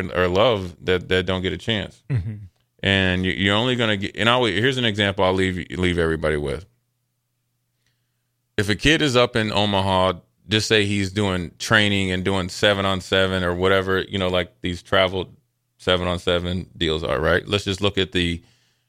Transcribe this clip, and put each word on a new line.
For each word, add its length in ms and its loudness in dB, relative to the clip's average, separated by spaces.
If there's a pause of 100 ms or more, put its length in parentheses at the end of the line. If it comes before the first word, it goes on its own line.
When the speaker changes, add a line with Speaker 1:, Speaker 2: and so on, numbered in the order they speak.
(200)
Speaker 1:
or 80 4
love 480 2 (100)
that, 240 0
that 180 2
don't 160 -2
get 100 -2
a 40 -6
chance. 520 -6
Speaker 2:
Mm-hmm. 240 -4 (480)
Speaker 1:
And 440 2
you, 60 0
you're 240 0
only 200 0
gonna 220 0
get, 200 -10
and 120 0
I 40 4
always, 260 2
here's 180 0
an 80 -2
example 400 0
I'll 80 4
leave, 340 -2 (100)
leave 220 2
everybody 380 0
with. 280 -6 (1900)
If 120 -2
a 60 0
kid 260 2
is 140 0
up 200 2
in 160 -2
Omaha, 600 2 (340)
just 200 0
say 180 4
he's 260 -2
doing 460 -2
training 540 2
and 120 -4
doing 260 -2
seven 360 2
on 160 -2
seven 420 0
or 120 0
whatever, 460 2
you 180 -6
know, 80 0
like 340 -2
these 220 -6
travel 480 0 (460)
seven 300 0
on 120 -2
seven 580 -2
deals 260 -2
are, 160 -2
right? 280 2
Let's 160 -2
just 180 -4
look 160 0
at 140 -2
the 320 -2 (460)